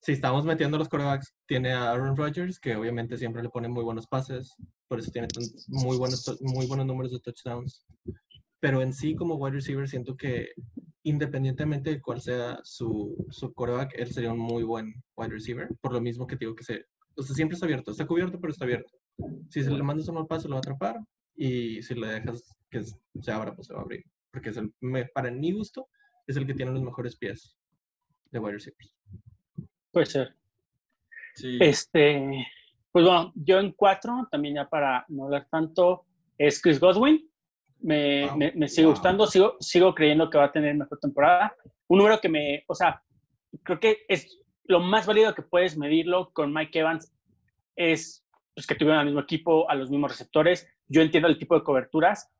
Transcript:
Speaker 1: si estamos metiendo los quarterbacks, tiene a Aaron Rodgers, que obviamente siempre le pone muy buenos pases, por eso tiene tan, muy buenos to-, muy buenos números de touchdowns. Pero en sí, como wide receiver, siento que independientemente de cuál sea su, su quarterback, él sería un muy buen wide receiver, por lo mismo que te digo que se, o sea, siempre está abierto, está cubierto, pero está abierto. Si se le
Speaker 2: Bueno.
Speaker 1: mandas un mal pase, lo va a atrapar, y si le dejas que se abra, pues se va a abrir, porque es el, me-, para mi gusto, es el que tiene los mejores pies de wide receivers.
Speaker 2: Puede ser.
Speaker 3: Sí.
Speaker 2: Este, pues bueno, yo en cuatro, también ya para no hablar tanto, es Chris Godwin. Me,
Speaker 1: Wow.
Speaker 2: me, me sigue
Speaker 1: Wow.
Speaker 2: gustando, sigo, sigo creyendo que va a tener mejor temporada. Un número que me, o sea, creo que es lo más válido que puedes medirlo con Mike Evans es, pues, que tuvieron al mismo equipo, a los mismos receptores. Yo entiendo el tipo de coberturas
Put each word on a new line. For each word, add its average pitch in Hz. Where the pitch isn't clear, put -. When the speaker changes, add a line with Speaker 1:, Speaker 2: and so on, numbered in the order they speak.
Speaker 1:
si 156
estamos 135
metiendo 156
los 156
quarterbacks, 139
tiene 127
a 123
Aaron 135
Rodgers, 156
que 123
obviamente 117
siempre 113
le 117
pone 117
muy 120
buenos 113
pases, 131
por 120
eso 113
tiene 117
tan, 120
muy 127
buenos 127
to-, 135
muy 131
buenos 135
números 131
de 127
touchdowns. -
Pero 135
en 131
sí, 151
como 170
wide 135
receiver, 139
siento 135
que 123
independientemente 143
de 151
cuál 123
sea 123
su, 107
su 139
quarterback, 127
él 120
sería 117
un 117
muy 117
buen 110
wide 113
receiver, 117
por 127
lo 120
mismo 120
que 135
te 117
digo 113
que 113
se, -
o 139
sea, 135
siempre 160
está 185
abierto, 139
está -
cubierto, 180
pero 165
está 143
abierto. 123
Si 151
se 135
le 135
Speaker 2:
Bueno. 143
Speaker 1:
mandas 151
un 165
mal 160
pase, 160
lo 139
va 131
a -
atrapar, 139
y 120
si -
le 117
dejas 110
que 113
se -
abra, 110
pues -
se -
va -
a -
abrir, -
porque 131
es 107
el, 110
me-, 127
para 127
mi 143
gusto, 220
es 139
el 135
que 135
tiene 127
los 131
mejores 123
pies -
de 123
wide 104
receivers. -
Speaker 2:
Puede 170
ser. -
Speaker 3:
Sí. 127
Speaker 2:
Este, 143
pues 170
bueno, 175
yo 175
en 196
cuatro, 226
también 147
ya 143
para 135
no 135
hablar 139
tanto, 175
es 147
Chris 156
Godwin. 214
Me, 143
Speaker 1:
Wow. 143
Speaker 2:
me, 151
me 151
sigue 160
Speaker 1:
Wow. 156
Speaker 2:
gustando, 190
sigo, 196
sigo 180
creyendo 156
que 156
va 143
a 143
tener 147
mejor 143
temporada. 170
Un 185
número 214
que 202
me, 147
o 170
sea, 170
creo -
que 214
es -
lo 180
más 185
válido 214
que 170
puedes 175
medirlo 165
con 147
Mike 156
Evans 160
es, 165
pues, -
que 143
tuvieron 156
al 143
mismo 143
equipo, 160
a 156
los 135
mismos 139
receptores. 160
Yo 151
entiendo 160
el 151
tipo -
de 160
coberturas 156